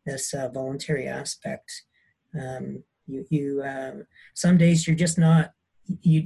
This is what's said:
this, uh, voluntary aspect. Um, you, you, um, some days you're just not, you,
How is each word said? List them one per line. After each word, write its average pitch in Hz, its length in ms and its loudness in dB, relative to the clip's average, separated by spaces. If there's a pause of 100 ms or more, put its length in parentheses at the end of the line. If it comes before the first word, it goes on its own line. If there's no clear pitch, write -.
this, 135 300 -6
uh, 135 140 -4
voluntary 131 580 -6
aspect. 131 640 -10 (640)
Um, 131 480 -10 (240)
you, 135 240 -10
you, 139 340 -2
um, 135 420 -12 (280)
some 175 240 4
days 165 300 4
you're 160 80 2
just 175 220 0
not, 160 340 6 (340)
you, 160 400 2